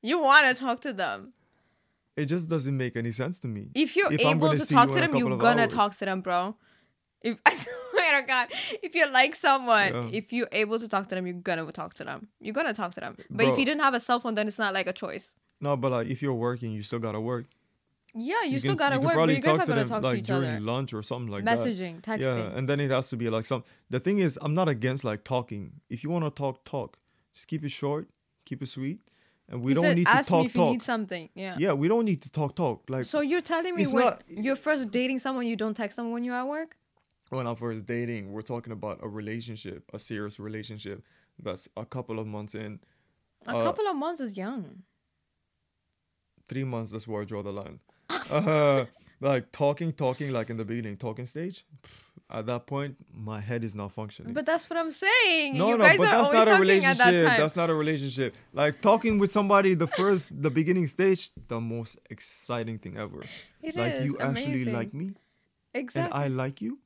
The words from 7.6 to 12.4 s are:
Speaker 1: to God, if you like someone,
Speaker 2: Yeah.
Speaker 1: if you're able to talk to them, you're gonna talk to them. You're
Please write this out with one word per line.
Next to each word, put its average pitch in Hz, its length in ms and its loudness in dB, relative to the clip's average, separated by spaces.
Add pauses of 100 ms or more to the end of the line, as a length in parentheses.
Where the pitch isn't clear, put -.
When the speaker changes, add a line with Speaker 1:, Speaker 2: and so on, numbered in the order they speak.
Speaker 1:
to 247 60 -6
God, 254 220 0 (340)
if 339 100 -8
you 320 160 4
like 269 240 6
someone, 240 640 4
Speaker 2:
Yeah. - 160 -4
Speaker 1:
if 214 200 -6
you're 240 200 -2
able 214 260 0
to 226 100 -6
talk 196 200 -2
to 190 80 -6
them, 185 100 -4
you're 180 160 -6
gonna 165 300 -4
talk - 240 -12
to - 80 -12
them. 160 240 -10 (120)
You're - 140 -8